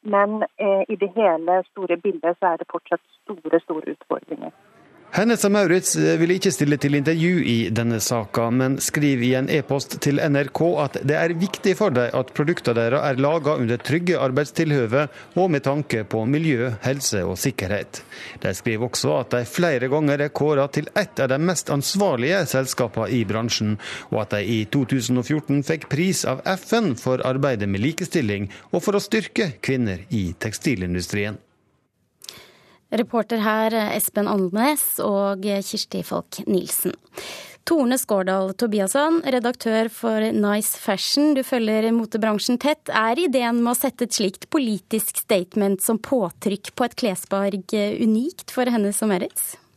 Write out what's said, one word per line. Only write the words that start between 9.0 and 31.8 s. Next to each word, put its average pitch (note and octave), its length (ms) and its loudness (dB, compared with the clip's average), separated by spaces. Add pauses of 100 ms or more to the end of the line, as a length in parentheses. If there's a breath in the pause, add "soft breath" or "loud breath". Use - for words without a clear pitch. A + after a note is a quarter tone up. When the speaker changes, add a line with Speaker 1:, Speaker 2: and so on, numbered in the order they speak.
Speaker 2:
i B2+ 160 4
en C3 100 0
e-post C#3 540 -2
til C#3+ 160 2
N D3 160 2
R C#3 160 0
K D#3+ 160 0 (160)
at C3+ 160 -4
det C#3+ 160 0
er E3+ 180 0
viktig F3+ 460 0
for F#3+ 160 2
dem A#2+ 180 2
at B2+ 220 -2
produkta D3 400 0
deres A#2 240 2
er C#3 160 0
laga D3 400 2
under A#2+ 240 0
trygge E3+ 400 0
arbeidstilhøve C#3 840 2 (320 loud breath)
og F#3 120 4
med C#3+ 140 0
tanke C#3 400 -2
på A2 240 -2
miljø, C3+ 460 0 (100)
helse C3 400 -2
og F#2 160 -4
sikkerhet. - 640 -4 (400 loud breath)
De F2 100 -2
skriver A2+ 360 -2
også D3 320 -2
at A2+ 80 -8
de B2 180 0
flere C#3+ 400 0
ganger C#3+ 400 2
er C#3+ 80 -8
kåret C#3+ 400 2
til D3+ 180 -4
et - 300 -2
av B2+ 80 2
de C3+ 80 2
mest E3+ 320 0
ansvarlige D#3 720 0
selskapene B2+ 640 -2
i A2+ 160 0
bransjen, G#2+ 560 -2 (320 loud breath)
og A2 140 0
at - 100 -4
de G#2 80 -2
i A2 220 0
to C#3+ 180 0
tusen B2 340 0
og B2 140 0
fjorten C#3+ 320 0
fikk D#3 240 -4
pris F3 400 0
av C3 160 -4
F F#3 300 -4
N G#3 260 2
for C3 240 0
arbeidet B2+ 480 0
med G2 80 0
likestilling A2+ 720 -2 (220 loud breath)
og F3 100 0
for G#3+ 80 0
å G3+ 80 2
styrke G3+ 540 -2 (100)
kvinner G#2+ 480 0
i F#2 240 0
tekstilindustrien. G2+ 1040 -4 (1500 loud breath)